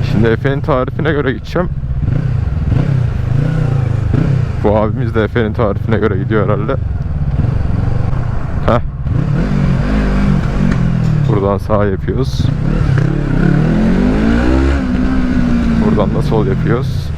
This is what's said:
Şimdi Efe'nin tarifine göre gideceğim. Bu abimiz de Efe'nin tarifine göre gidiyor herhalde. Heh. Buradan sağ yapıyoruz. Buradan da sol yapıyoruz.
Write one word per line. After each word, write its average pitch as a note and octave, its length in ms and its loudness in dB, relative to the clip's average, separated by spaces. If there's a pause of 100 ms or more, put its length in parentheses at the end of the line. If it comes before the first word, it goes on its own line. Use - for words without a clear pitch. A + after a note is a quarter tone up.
(120)
Şimdi G#2+ 160 2
Efe'nin C3+ 340 0
tarifine C#3 500 0
göre C3+ 220 0
gideceğim. - 360 -4 (3000)
Bu G#2+ 140 4
abimiz A2 380 0
de A2 80 2
Efe'nin A2 300 0
tarifine G#2+ 440 0
göre G2 200 2
gidiyor - 280 0
herhalde. - 300 0 (1900)
Heh. A#2 120 2 (2500)
Buradan G2 280 2
sağ G#2 280 0
yapıyoruz. A#2 560 -2 (3500)
Buradan A2 300 2
da G2+ 60 0
sol G#2+ 260 0
yapıyoruz. A#2+ 600 0 (100)